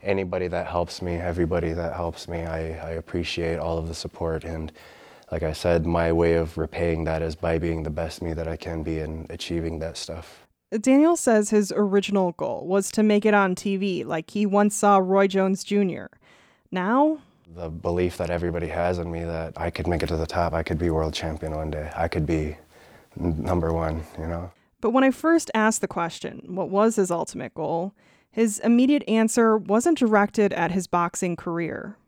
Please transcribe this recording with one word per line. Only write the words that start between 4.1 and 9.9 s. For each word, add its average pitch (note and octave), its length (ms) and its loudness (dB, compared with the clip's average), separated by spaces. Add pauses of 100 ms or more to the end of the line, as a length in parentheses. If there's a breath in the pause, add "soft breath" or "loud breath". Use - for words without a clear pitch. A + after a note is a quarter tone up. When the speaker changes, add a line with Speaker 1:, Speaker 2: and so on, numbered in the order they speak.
Speaker 1:
And D#2+ 300 -8 (580 loud breath)
like E2 140 -2
I D#2 80 0
said, E2+ 340 2
my E2+ 240 2
way E2+ 220 4
of E2 260 0
repaying D#2+ 460 -2
that D#2+ 180 -2
is E2 140 -6
by E2 220 0
being D#2+ 260 -2
the D2+ 60 -4
best E2 320 -6
me E2 100 -6
that D#2+ 160 -6
I D#2+ 80 -6
can D#2+ 260 -8
be D#2+ 160 -4
and D#2 320 -8
achieving E2 480 -6
that D#2+ 180 -8